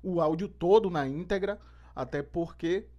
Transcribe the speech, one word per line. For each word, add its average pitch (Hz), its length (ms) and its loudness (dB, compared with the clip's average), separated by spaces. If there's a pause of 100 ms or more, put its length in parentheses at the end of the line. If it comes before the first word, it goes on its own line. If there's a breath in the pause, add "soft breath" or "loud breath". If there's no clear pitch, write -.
o 175 180 0
áudio 165 260 0
todo 190 420 4
na 147 180 -2
íntegra, 185 520 -4 (360 soft breath)
até 131 260 -4
porque 170 640 -4 (140)